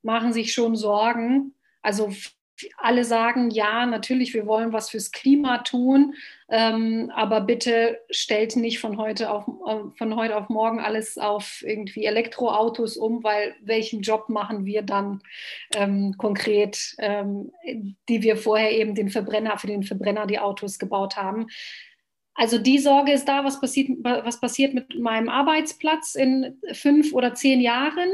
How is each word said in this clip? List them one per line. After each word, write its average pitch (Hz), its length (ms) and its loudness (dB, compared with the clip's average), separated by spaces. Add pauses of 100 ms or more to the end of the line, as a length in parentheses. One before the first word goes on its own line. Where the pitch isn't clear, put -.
machen 226 280 0
sich 226 180 -2
schon 233 240 0
Sorgen. 233 760 0 (280)
Also 214 260 0
f-, - 260 -12 (440)
alle 247 280 2
sagen, 233 460 2
„Ja, 220 340 0
natürlich, 247 480 -2
wir 214 120 -2
wollen 220 280 0
was 214 160 -4
fürs 214 240 -8
Klima 269 460 4
tun, 262 540 4 (360)
ähm, 226 680 2
aber 220 240 2
bitte 233 600 2 (100)
stellt 226 480 0
nicht 233 220 0
von 214 180 -6
heute 214 340 -4
auf, 208 160 -4
äh, 220 500 -8
von 220 200 -4
heute 226 180 -2
auf 202 140 -4
morgen 226 320 0
alles 214 360 -4
auf 208 480 -4
irgendwie 214 380 -6
Elektroautos 226 920 0
um, 226 260 -2
weil 208 380 -2
welchen 220 400 -4
Job 220 260 -2
machen 208 380 -4
wir 208 160 -2
dann, 202 400 -4 (520)
ähm, 196 440 0
konkret, 208 840 0
ähm, 202 520 -4 (580)
die 220 140 2
wir 220 120 4
vorher 214 360 2
eben 214 240 0
den 202 140 0
Verbrenner, 214 480 -2
für 202 100 -10
den 202 160 -4
Verbrenner 202 440 -4
die 208 120 -2
Autos 202 400 -4
gebaut 196 360 -4
haben?“ 208 320 -4 (880)
Also 233 220 2
die 254 200 6
Sorge 277 360 6
ist 277 120 2
da, 277 200 2
was 269 160 -2
passiert, 269 280 0 (120)
was 240 400 -2
passiert 269 320 0
mit 254 260 -6
meinem 233 300 0
Arbeitsplatz 311 840 0
in 262 440 0 (140)
fünf 294 400 6
oder 247 200 2
zehn 262 280 4
Jahren? 294 520 2